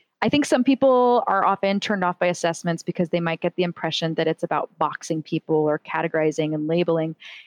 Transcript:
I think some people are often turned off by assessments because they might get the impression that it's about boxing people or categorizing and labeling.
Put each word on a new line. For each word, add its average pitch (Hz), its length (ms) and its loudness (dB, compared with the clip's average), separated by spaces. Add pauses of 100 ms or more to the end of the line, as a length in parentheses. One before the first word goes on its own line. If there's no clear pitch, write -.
(220)
I 220 60 4
think 294 160 2
some 254 200 2
people 247 600 4
are 196 180 2
often 196 360 2
turned 196 240 -2
off 180 140 -2
by 180 80 0
assessments 170 560 -2
because 175 260 -2
they 170 120 -2
might 165 200 -4
get 175 160 -4
the 185 60 2
impression 165 520 -4
that 160 140 0
it's 160 140 -2
about 156 360 -4
boxing 156 440 -4
people 160 340 -2
or 151 220 2
categorizing 156 760 -2
and 151 140 -4
labeling. 165 480 0 (300)